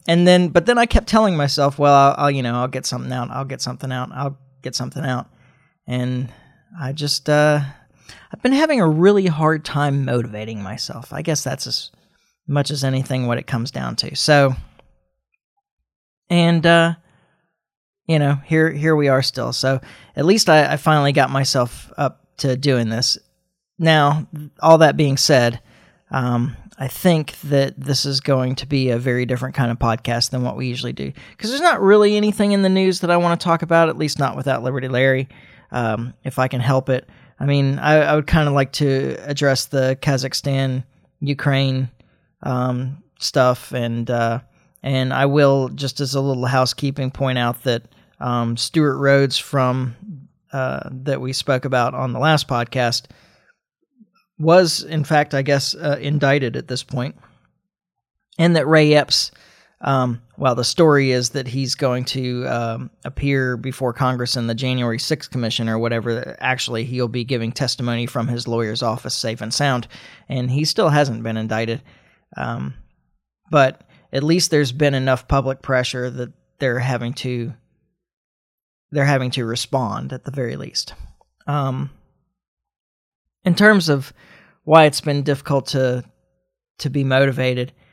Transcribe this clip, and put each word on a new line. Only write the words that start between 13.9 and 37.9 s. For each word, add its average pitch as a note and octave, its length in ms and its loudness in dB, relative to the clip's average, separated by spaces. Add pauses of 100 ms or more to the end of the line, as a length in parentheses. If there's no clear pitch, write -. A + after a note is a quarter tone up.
to. - 180 -8
So, C#3 400 4 (1700)
and, E3+ 380 4
uh, E3+ 300 4 (1120)
you D#3+ 100 2
know, C#3+ 280 2
here, D#3+ 260 2
here D#3 240 0
we D3 140 2
are C3 120 4
still. B2 320 -4
So C3 260 -2 (360)
at C#3 100 0
least G3 240 4
I, D3+ 240 6
I D3 40 0
finally D3 340 2
got C3+ 180 2
myself C3+ 680 -2
up - 400 -6
to C3 200 -2
doing B2+ 320 0
this. A2+ 300 -2 (580)
Now, D3+ 500 4 (320)
all D#3+ 200 8
that C#3+ 180 6
being D3 200 2
said, B2 440 2 (480)
um, B2 480 -2 (200)
I C3+ 100 -6
think D#3+ 540 0
that C#3 360 0
this C3+ 280 -2
is C3+ 140 -2
going C3 360 0
to C3 100 -8
be C3+ 240 0
a A#2 80 0
very B2 280 -2
different B2+ 300 -4
kind B2 160 0
of A2+ 80 -6
podcast A#2 520 -2
than B2+ 120 -4
what B2 140 -6
we C3 100 -6
usually B2 240 -8
do, C3+ 200 -8 (260)
'cause G#3 120 -10
there's C#4 120 -6
not A3 200 2
really G#3 360 6
anything G#3 340 0
in G3 120 2
the F#3+ 60 4
news F#3+ 300 2
that E3+ 100 0
I F3 80 4
wanna E3+ 200 2
talk E3 240 0
about, E3 260 4
at D#3 100 -4
least D3+ 220 -4
not C3 160 0
without C3 260 -2
Liberty C3 280 -4
Larry, C3 400 2 (420)
um, A2+ 420 -4 (100)
if C3 140 -8
I B2+ 100 2
can B2+ 120 -4
help C3 300 0
it. B2+ 200 -2 (300)
I C#3 60 -4
mean, C#3 340 0
I, D3+ 220 4